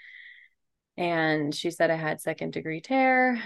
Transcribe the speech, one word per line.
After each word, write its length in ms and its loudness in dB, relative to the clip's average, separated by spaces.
And 600 0
she 160 -2
said 200 2
I 40 2
had 260 -4
second 320 -6
degree 280 -6
tear, 640 2